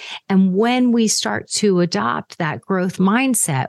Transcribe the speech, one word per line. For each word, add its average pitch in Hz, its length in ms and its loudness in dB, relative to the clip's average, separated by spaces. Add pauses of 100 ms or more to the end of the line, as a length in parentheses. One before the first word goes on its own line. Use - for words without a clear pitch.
(300)
And 190 240 4
when 240 380 2
we 226 160 2
start 214 460 -4
to 190 260 2
adopt 202 580 -2
that 156 240 -4
growth 185 360 -4
mindset 196 720 0